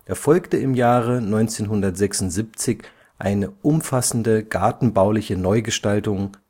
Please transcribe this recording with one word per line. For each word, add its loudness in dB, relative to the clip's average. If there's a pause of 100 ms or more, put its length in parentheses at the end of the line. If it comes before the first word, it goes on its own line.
erfolgte 0
im 0
Jahre 2
neunzehnhundertsechsundsiebzig -2 (360)
eine -2 (100)
umfassende 0
gartenbauliche 0
Neugestaltung -2 (120)